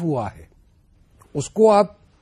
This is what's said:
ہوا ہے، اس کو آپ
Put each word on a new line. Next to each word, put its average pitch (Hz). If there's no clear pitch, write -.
ہوا 147
ہے، -
اس 143
کو 220
آپ 208